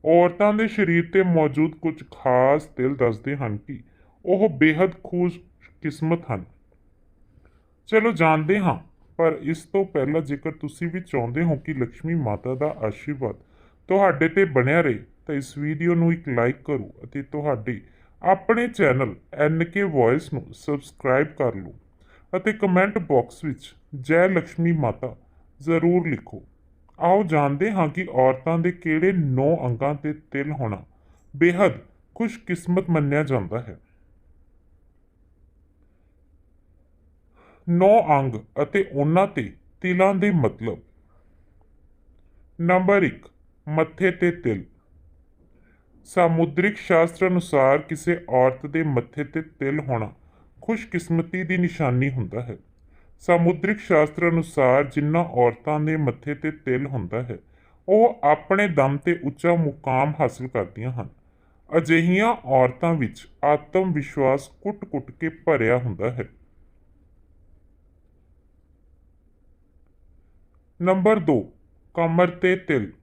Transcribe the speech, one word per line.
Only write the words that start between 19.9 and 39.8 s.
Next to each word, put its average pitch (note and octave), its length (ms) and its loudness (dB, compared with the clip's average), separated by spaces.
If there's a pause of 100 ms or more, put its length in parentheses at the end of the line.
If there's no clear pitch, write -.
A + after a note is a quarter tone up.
ਨੂੰ C3 200 -8
ਸਬਸਕ੍ਰਾਈਬ C#3+ 720 -2
ਕਰ C3+ 280 -4
ਲਓ F#2+ 200 -12 (640)
ਅਤੇ F#3+ 160 -2
ਕੁਮੈਂਟ G3+ 460 0
ਬਾਕਸ D3 460 -2
ਵਿੱਚ - 300 -10 (260)
"ਜੈ E3 280 2
ਲਕਸ਼ਮੀ E3+ 440 0
ਮਾਤਾ" B2+ 440 -4 (440)
ਜ਼ਰੂਰ E3 480 2
ਲਿਖੋ। A2 340 -8 (560)
ਆਓ F#3 240 4
ਜਾਣਦੇ D3+ 480 0
ਹਾਂ F#3 180 0
ਕਿ F3 220 -6
ਔਰਤਾਂ C3 480 2
ਦੇ E3+ 140 0
ਕਿਹੜੇ E3 400 0
ਨੌ D3 440 2 (100)
ਅੰਗਾਂ B2+ 280 -2
'ਤੇ D3+ 180 -6
ਤਿਲ D3 400 -8
ਹੋਣਾ A2 320 -6 (520)
ਬੇਹੱਦ F3 360 2 (420)
ਖੁਸ਼ਕਿਸਮਤ F3+ 760 -4
ਮੰਨਿਆ D3 320 2
ਜਾਂਦਾ A#2+ 380 -4
ਹੈ। G#2+ 200 -16 (4000)
ਨੌ F3 520 4
ਅੰਗ C3 140 -4 (280)
ਅਤੇ F#3+ 300 0
ਉਹਨਾਂ D#3 340 2
'ਤੇ C3 260 -6 (280)